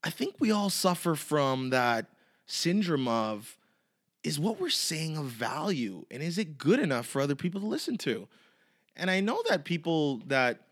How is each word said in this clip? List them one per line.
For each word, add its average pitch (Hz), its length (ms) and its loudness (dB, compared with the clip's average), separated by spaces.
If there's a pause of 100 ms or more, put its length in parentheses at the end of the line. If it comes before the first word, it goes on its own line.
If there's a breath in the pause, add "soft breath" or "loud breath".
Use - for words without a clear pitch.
I 165 60 -4
think - 300 -4
we 226 100 4
all 208 180 2
suffer 175 460 2
from 135 560 2
that 120 360 4 (400 soft breath)
syndrome 170 640 0
of, 110 480 0 (680)
is 147 140 -4
what 220 220 -2
we're 349 100 -2
saying 160 460 -2
of 147 100 -4
value? 120 840 -4
And 135 120 -8
is 170 160 -4
it 160 180 -4
good 170 220 4
enough 135 280 0
for - 140 -2
other 143 140 2
people 180 260 -4
to 202 60 -4
listen 262 320 -2
to? 107 300 -4 (680 soft breath)
And 185 140 -2
I 185 100 4
know 240 280 0
that 311 160 2
people 156 540 0 (100)
that 127 320 2 (120)